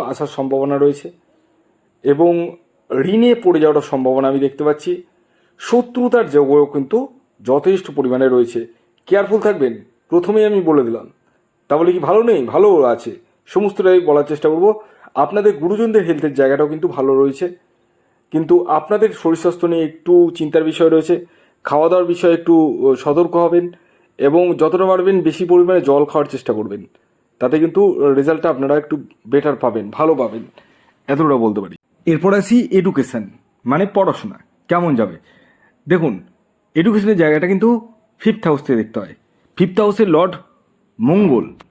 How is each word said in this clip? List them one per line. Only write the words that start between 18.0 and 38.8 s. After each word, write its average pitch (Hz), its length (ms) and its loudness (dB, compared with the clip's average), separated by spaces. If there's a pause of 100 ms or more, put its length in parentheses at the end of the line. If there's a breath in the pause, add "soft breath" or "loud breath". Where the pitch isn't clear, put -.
কিন্তু 160 220 2 (220)
আপনাদের 208 320 0 (120)
শরীর 165 220 -2
স্বাস্থ্য 175 240 -2
নিয়ে 165 220 -2
একটু 175 240 -2 (240)
চিন্তার 156 320 0
বিষয় 160 220 2
রয়েছে। 160 240 2 (500 loud breath)
খাওয়া 151 240 0
দাওয়ার 180 240 0
বিষয়ে 170 260 2
একটু 170 160 2 (480)
সতর্ক 170 300 0 (120)
হবেন, 175 200 0 (540 soft breath)
এবং 147 240 2 (180)
যতটা 175 300 0
পারবেন 185 240 0 (120)
বেশি 160 240 -4
পরিমাণে 180 380 4
জল 143 160 4
খাওয়ার 147 280 -4
চেষ্টা 127 200 -6
করবেন, 104 280 -10 (600)
তাতে 127 180 0
কিন্তু 165 220 0 (360)
রেজাল্টটা 156 360 0
আপনারা 135 280 -2
একটু - 140 -8 (360)
বেটার 143 320 0
পাবেন, 107 220 -2 (120)
ভালো 160 240 2
পাবেন, 110 220 -8 (640 soft breath)
এতটা 143 380 0
বলতে 104 160 -2
পারি। 87 140 -12 (320)
এরপর 165 260 0
আসি 208 240 2 (220)
এডুকেশন, 131 440 -2 (420)
মানে 151 280 0
পড়াশোনা 160 440 -4 (320)
কেমন 175 300 0
যাবে। 90 160 -4 (720 soft breath)
দেখুন, 160 260 0 (600)
এডুকেশনের 202 460 2
জায়গাটা 151 260 2
কিন্তু 196 220 0 (520)
ফিফথ 220 260 -2
হাউস 143 180 0
থেকে 123 160 0